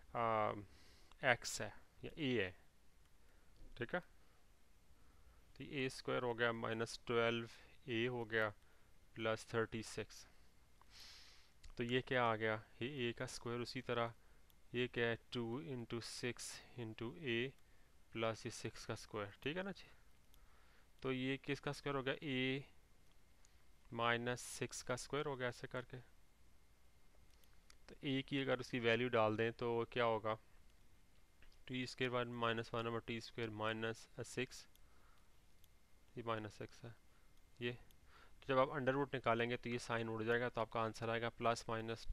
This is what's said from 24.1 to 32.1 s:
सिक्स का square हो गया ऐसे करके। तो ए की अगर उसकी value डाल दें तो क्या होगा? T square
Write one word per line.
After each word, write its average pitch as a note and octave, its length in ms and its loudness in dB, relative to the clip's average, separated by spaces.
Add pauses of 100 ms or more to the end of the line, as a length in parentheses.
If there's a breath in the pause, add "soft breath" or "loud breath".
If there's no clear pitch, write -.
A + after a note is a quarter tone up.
सिक्स - 420 -6
का B2+ 120 0
square C#3+ 300 -2
हो C#3+ 100 -2
गया B2 120 0
ऐसे B2 200 -6
करके। B2+ 300 -6 (1900)
तो D#3 140 -14
ए C3+ 180 2
की C#3 200 0
अगर C3 180 2
उसकी B2+ 200 -2
value A#2 300 6
डाल G#2+ 280 6
दें A2+ 160 4
तो B2 160 -2 (220)
क्या B2 120 2
होगा? A2 340 2 (1300)
T B2+ 200 -2
square B2+ 240 0